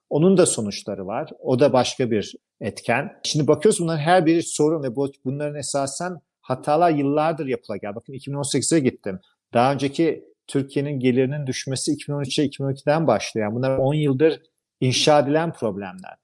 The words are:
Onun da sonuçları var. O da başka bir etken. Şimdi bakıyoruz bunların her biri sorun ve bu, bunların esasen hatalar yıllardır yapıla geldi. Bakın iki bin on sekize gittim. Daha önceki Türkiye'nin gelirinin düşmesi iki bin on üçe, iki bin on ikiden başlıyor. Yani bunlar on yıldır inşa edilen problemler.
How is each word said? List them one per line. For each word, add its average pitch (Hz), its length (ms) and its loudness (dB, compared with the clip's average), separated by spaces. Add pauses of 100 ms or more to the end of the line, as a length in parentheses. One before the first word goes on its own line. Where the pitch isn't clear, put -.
(100)
Onun 180 260 4
da 175 100 6
sonuçları 101 600 -6
var. 123 240 -8 (100)
O 127 180 0
da 135 140 6
başka 123 380 0
bir 104 240 -2 (260)
etken. 120 520 -4 (100)
Şimdi 147 260 -2
bakıyoruz 165 320 4
bunların 165 180 -2
her 170 280 4
biri 165 160 4
sorun 156 400 0
ve 123 140 -6
bu, 139 140 -2 (140)
bunların 147 300 -6
esasen 143 680 -6 (200)
hatalar 151 500 2
yıllardır 151 560 0
yapıla 113 300 -6
geldi. 104 200 -10
Bakın 127 160 -16
iki 135 180 -14
bin 139 60 -6
on 143 60 -6
sekize 139 380 0
gittim. 104 400 -2 (340)
Daha 123 180 4
önceki 139 520 -2 (220)
Türkiye'nin 139 540 -4
gelirinin 131 460 2
düşmesi 131 460 -4
iki - 160 -6
bin 143 40 -4
on 143 80 -4
üçe, 143 240 -2
iki - 140 -4
bin 139 60 -4
on 139 80 -2
ikiden 147 340 0
başlıyor. 107 400 0
Yani 107 100 -4
bunlar 131 220 0
on 135 160 2
yıldır 147 480 2 (380)
inşa 147 400 4
edilen 151 320 0
problemler. 95 720 -8